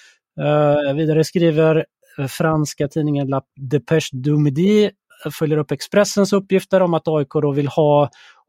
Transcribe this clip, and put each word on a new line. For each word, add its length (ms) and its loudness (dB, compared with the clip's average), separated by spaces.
Eh, 540 0
vidare 300 0
skriver, 600 2
eh, 80 -4
franska 600 -2
tidningen 400 -2
La 140 -4
Dépêche 400 -2
du 260 -2
Midi, 520 2
följer 200 0
upp 120 -4
Expressens 640 0
uppgifter 500 0
om 120 2
att 140 -2
A 120 0
I 40 -2
K 160 -4
då 120 0
vill 160 -2
ha 420 2